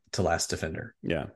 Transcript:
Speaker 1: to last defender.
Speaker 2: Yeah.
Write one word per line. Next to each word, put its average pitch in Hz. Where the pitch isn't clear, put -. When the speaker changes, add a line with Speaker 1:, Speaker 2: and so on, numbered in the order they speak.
Speaker 1:
to 95
last 82
defender. -
Speaker 2:
Yeah. 80